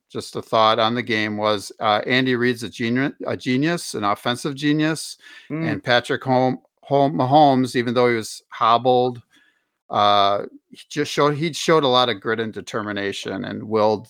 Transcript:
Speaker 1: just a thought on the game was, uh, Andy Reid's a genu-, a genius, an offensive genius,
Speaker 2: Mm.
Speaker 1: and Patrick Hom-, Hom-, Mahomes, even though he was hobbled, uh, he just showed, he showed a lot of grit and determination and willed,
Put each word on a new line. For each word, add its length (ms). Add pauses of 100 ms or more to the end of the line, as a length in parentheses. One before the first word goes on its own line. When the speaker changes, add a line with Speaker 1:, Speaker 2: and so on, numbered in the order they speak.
(100)
Speaker 1:
just 260
a 60
thought 360
on 160
the 80
game 360
was, 420
uh, 260
Andy 300
Reid's 260
a 80
genu-, 440 (120)
a 100
genius, 580
an 100
offensive 500
genius, 640 (340)
Speaker 2:
Mm. 200
Speaker 1:
and 140
Patrick 400
Hom-, 360 (220)
Hom-, 320
Mahomes, 600
even 180
though 140
he 80
was 340
hobbled, 680 (680)
uh, 560 (260)
he 80 (120)
just 220
showed, 240
he 180
showed 300
a 40
lot 220
of 100
grit 200
and 120
determination 960
and 180
willed, 460